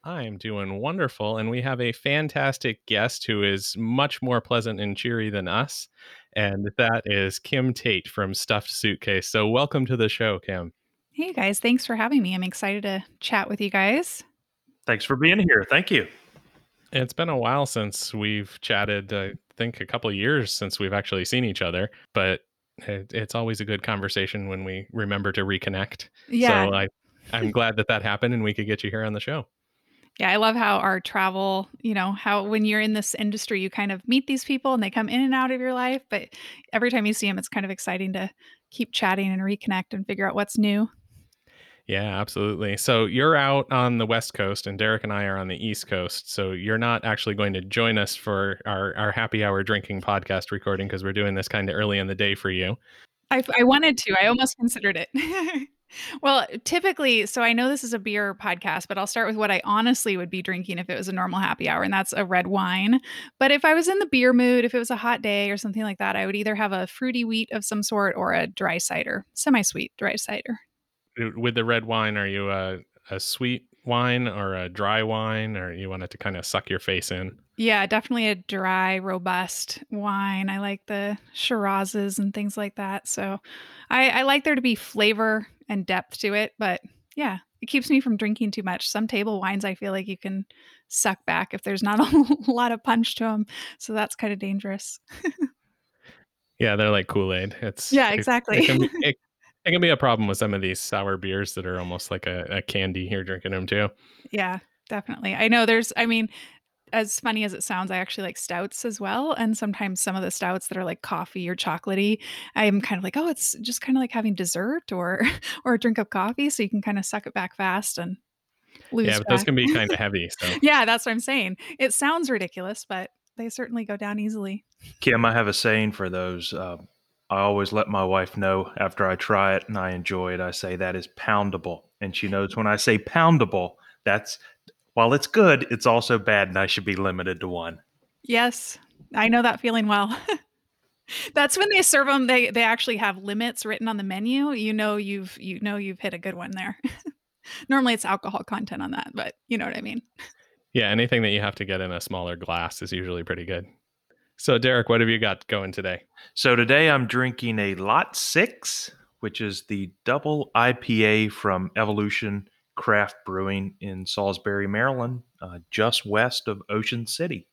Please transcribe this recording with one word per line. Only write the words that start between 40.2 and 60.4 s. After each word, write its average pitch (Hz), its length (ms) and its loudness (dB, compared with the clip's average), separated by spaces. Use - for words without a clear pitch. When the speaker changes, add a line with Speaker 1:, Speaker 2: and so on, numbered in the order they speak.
Speaker 2:
out - 60 -4
what's 202 240 -2
new. 208 320 2
Speaker 1:
Yeah, 98 340 0
absolutely. 101 560 -2
So 113 300 4
you're 131 280 2
out 139 380 2
on 123 240 2
the 113 80 2
West 113 300 0
Coast 101 320 -2
and 98 120 -6
Derek 107 260 2
and 104 80 -4
I 101 120 -2
are 98 140 -2
on 95 100 -4
the 92 80 -6
East 107 300 -6
Coast. - 440 -4
So 95 220 -4
you're 101 240 -2
not 117 300 0
actually 107 280 0
going 101 200 0
to 92 80 -4
join 113 340 2
us 101 180 0
for 98 520 -2
our, 98 320 -2
our 107 140 0
happy 110 300 0
hour 98 200 2
drinking 98 400 -2
podcast 95 480 -2
recording 98 360 -2
'cause 95 160 -6
we're 98 120 -4
doing 101 200 0
this 95 140 -4
kinda 98 240 -2
early 101 260 0
in 95 100 -2
the 98 60 -2
day 101 200 2
for 95 160 -4
you. 92 260 -2
Speaker 2:
I, 262 120 2
I 247 40 6
wanted 277 340 6
to. 202 240 -2
I 202 60 6
almost 254 320 2
considered 226 400 0
it. - 160 -6
<laughs> 320 640 -4
Well, 269 240 4
typically, 302 600 2
so - 160 -2
I 233 100 4
know 240 160 2
this 269 160 -2
is 233 80 -6
a 233 60 -2
beer 202 360 -2
podcast, 180 540 -4
but 196 80 -4
I'll 196 100 -2
start 226 200 -2
with 220 100 -2
what 214 140 0
I 185 140 2
honestly 220 520 2
would 175 140 -4
be 185 120 -6